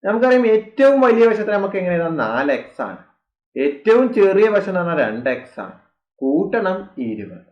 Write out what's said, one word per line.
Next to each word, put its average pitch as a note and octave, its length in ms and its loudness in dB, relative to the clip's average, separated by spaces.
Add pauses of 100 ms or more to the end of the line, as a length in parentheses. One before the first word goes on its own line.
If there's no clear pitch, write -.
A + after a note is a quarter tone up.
നമുക്കറിയാം, A#3+ 420 2
ഏറ്റവും C4 540 2
വലിയ A#3 260 4
വശത്തെ G#3+ 240 0
നമുക്ക് G3 240 -2
എങ്ങനെ F3+ 200 -2
എഴുതാം? E3 220 -2
നാല് B2 340 -2
എക്സ് - 300 -6
ആണ്. F#2+ 160 -10 (600)
ഏറ്റവും A3 560 0
ചെറിയ G3+ 360 4
വശം G3+ 200 0
എന്ന് F#3 100 -2
പറഞ്ഞാൽ E3 280 -2
രണ്ട് A#2+ 220 -4
എക്സ് - 300 -8
ആണ്. F#2 120 -14 (440)
കൂട്ടണം F#3+ 840 -2
ഇരുപത്. G#2 540 -10